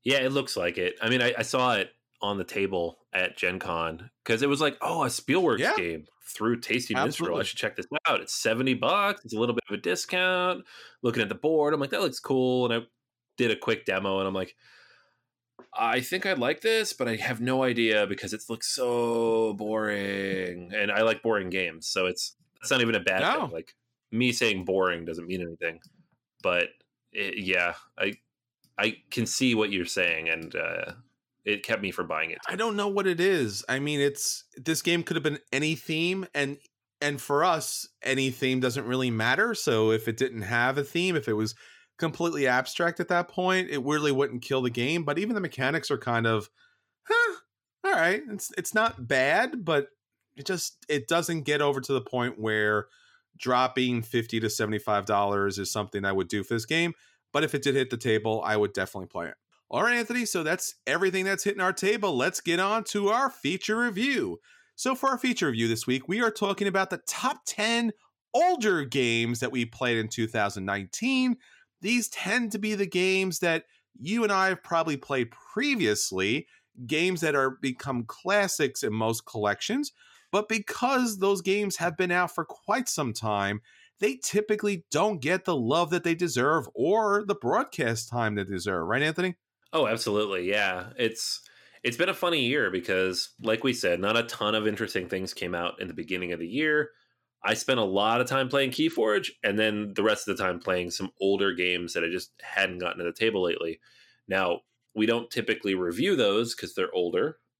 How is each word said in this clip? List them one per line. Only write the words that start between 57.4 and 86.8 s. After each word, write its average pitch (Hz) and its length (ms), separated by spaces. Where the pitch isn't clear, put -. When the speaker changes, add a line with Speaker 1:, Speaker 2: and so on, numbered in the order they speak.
Speaker 2:
if 147 100
it 139 80
did 135 140
hit 131 140
the 120 80
table, 110 460
I 107 140
would 104 160
definitely 95 340
play 85 200
it. - 80
All 156 140
right, 240 140
Anthony, 240 280
so 175 160
that's 160 340
everything 185 380
that's 196 180
hitting 202 180
our 185 120
table. 196 440
Let's 156 240
get 170 180
on 208 260
to 202 240
our 247 200
feature 220 500
review. 214 600
So 262 200
for 269 140
our 254 80
feature 254 300
review 117 200
this 113 180
week, 127 220
we 208 140
are 226 100
talking 202 360
about 190 220
the 180 180
top - 380
ten 226 460
older 240 500
games 117 580
that 127 100
we 123 140
played 117 320
in 110 100
two 113 200
thousand 101 380
nineteen. 233 720
These 226 280
tend 220 440
to 226 60
be 214 160
the 196 120
games 185 520
that 165 260
you 214 220
and 202 80
I 190 180
have 180 140
probably 160 340
played 123 340
previously, 123 920
games 160 340
that 156 140
are 135 160
become 127 440
classics 185 760
in 110 120
most 110 320
collections. 110 680
But 208 160
because 233 720
those 196 220
games 196 360
have 170 200
been 180 140
out 180 220
for 165 120
quite - 420
some 127 260
time, 104 480
they 254 240
typically 208 680
don't 180 300
get 175 240
the 175 100
love 147 340
that 175 140
they 170 120
deserve 151 580
or 208 520